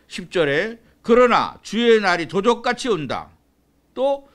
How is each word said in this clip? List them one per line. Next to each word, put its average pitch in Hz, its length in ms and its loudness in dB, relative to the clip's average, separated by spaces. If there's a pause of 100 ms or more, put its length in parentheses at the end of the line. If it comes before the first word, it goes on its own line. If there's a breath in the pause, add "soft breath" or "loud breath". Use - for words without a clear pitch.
십 - 240 -14
절에, 175 480 -2 (220 soft breath)
"그러나 226 600 2
주의 226 400 2
날이 175 260 -2
도적같이 240 640 -2
온다." 117 400 -6 (640)
또 277 420 -4